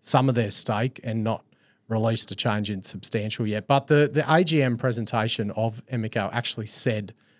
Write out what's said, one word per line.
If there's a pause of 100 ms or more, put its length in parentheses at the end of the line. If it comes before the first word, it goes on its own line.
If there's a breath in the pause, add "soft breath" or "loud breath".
some
of
their
stake
and
not (440)
released
a
change
in
substantial
yet.
But
the,
the
A
G
M
presentation
of
Emeco
actually
said (240)